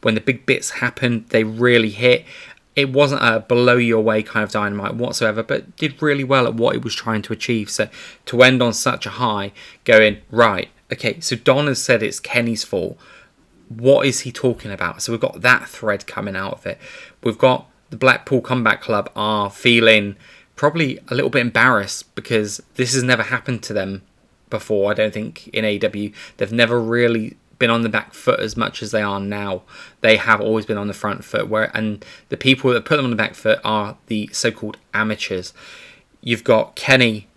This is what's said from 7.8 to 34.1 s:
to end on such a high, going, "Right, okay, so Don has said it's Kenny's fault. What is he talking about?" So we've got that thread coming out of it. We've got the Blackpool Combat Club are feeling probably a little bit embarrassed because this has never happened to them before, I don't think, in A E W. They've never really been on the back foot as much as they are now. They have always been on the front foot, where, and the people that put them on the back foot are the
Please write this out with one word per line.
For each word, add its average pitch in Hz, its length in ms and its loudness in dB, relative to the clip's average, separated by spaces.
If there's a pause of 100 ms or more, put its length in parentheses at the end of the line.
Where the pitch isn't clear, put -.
to 120 160 2
end 127 180 6
on 120 120 2
such - 340 -4
a 104 40 -10
high, 104 420 -4 (320)
going, 110 340 6 (140)
"Right, 113 360 2 (240)
okay, - 280 -6
so - 160 -4
Don 143 320 2
has 131 120 -2
said 117 220 0
it's 104 160 -6
Kenny's 117 460 -4
fault. - 340 -6 (680)
What 123 380 4
is 127 140 -2
he 123 100 -10
talking 117 400 -4
about?" 90 320 -6
So - 80 -6
we've 113 100 -4
got - 200 -4
that 123 260 4
thread 104 400 -6
coming 101 300 -8
out 95 160 -6
of - 140 -12
it. 98 120 -8 (460)
We've 110 140 -2
got 127 280 4 (220)
the - 80 -16
Blackpool 127 460 2
Combat 117 400 0
Club 104 340 -2
are 107 320 -2
feeling 110 680 4 (380)
probably 151 540 -2
a - 60 -6
little 135 160 0
bit 135 100 0
embarrassed 117 760 0
because 107 480 -2 (120)
this 127 180 -2
has 131 100 0
never 123 220 2
happened 120 400 -6
to - 80 -10
them 98 300 -4 (480)
before, 104 400 0
I 107 40 0
don't 107 200 0
think, - 340 -10
in 110 160 -4
A 104 120 0
E - 20 -6
W. 104 340 -4 (240)
They've 101 160 -4
never 117 260 2
really 117 600 0 (200)
been 120 120 2
on 117 100 2
the 117 80 -2
back 107 240 -4
foot - 260 0
as 107 160 -6
much - 280 -4
as 107 80 -10
they 110 100 -2
are 101 180 -4
now. 101 440 -6 (400)
They 110 160 6
have 107 240 2
always 110 240 -2
been 110 100 -2
on 101 120 -6
the 101 40 -6
front 101 320 -6
foot, 107 240 -4
where, 107 260 -2
and 107 300 -6 (240)
the - 80 -6
people 131 380 2
that 113 100 -2
put 156 120 0
them 139 100 0
on 123 40 0
the 117 60 -2
back 107 180 -2
foot 110 300 2
are 107 320 -2 (120)
the 107 220 -4